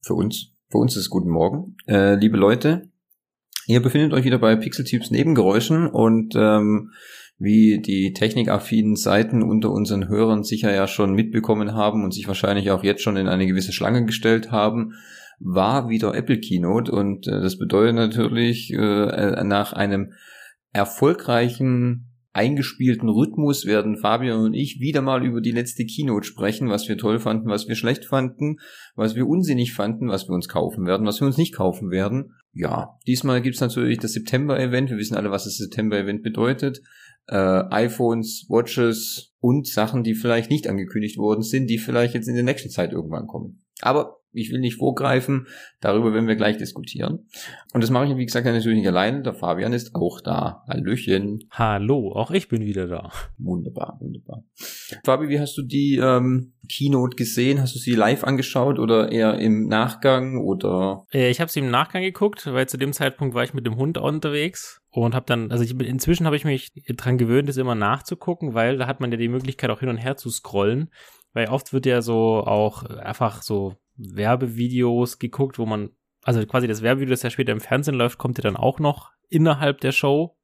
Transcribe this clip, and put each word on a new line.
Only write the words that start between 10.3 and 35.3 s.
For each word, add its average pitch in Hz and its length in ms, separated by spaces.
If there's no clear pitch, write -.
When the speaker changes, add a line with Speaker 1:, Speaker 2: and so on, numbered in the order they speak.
Speaker 1:
sicher 107 280
ja 98 140
schon 98 280
mitbekommen 110 600
haben 104 300
und 95 100
sich 95 140
wahrscheinlich 101 420
auch 95 140
jetzt 101 180
schon 107 140
in 95 100
eine 92 220
gewisse 92 240
Schlange 120 340
gestellt 113 460
haben, 110 400
war 104 480
wieder 110 260
Apple 123 240
Keynote 92 540
und, 101 340
äh, 101 140
das 95 180
bedeutet 104 380
natürlich, 117 760
äh, - 60
äh, 104 680
nach 101 280
einem 98 400
erfolgreichen 123 1400
eingespielten 127 760
Rhythmus 143 560
werden 107 320
Fabian 113 440
und 110 140
ich 131 260
wieder 143 220
mal 131 220
über 117 160
die 113 120
letzte 120 340
Keynote 123 400
sprechen, - 420
was 104 200
wir 101 100
toll 110 220
fanden, 110 280
was 104 200
wir 117 80
schlecht 120 280
fanden, 139 520
was 110 180
wir 120 140
unsinnig 143 440
fanden, 113 360
was 98 200
wir 92 60
uns 87 140
kaufen 87 380
werden, 98 200
was 104 140
wir 143 60
uns 135 100
nicht 170 180
kaufen 92 380
werden. 104 400
Ja, - 540
diesmal 127 340
gibt's 120 200
natürlich 120 380
das 113 160
September-Event. 127 760
Wir 117 80
wissen 107 180
alle, 104 140